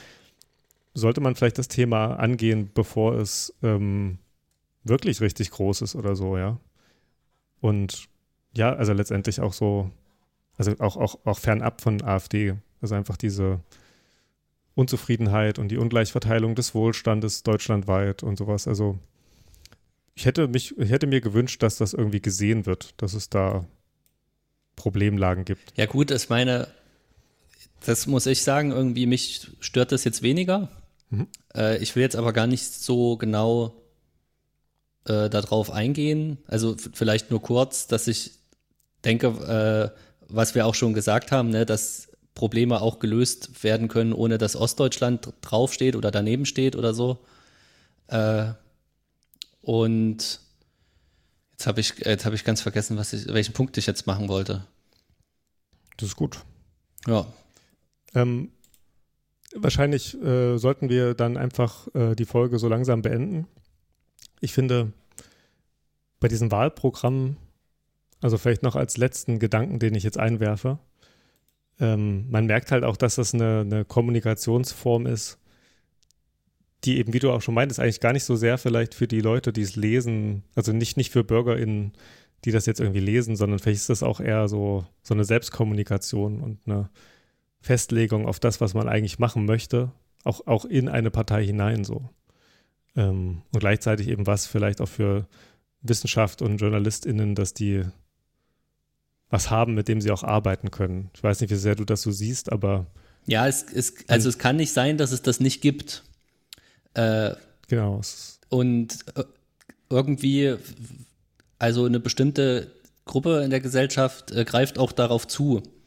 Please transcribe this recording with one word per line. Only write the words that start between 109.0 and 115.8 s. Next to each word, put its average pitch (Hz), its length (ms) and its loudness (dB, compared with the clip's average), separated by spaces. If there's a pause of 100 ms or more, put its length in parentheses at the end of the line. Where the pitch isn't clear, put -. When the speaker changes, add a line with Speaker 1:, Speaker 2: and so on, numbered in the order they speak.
Speaker 2:
äh, 139 80 -4 (680)
irgendwie, 135 640 2 (1040)
also 120 280 2
eine 120 120 2
bestimmte 131 720 0 (340)
Gruppe 147 380 0
in 135 80 0
der 135 80 2
Gesellschaft, 131 720 0
äh, 117 140 0
greift 123 340 0
auch 127 140 2
darauf 117 340 0
zu. 143 340 0 (260)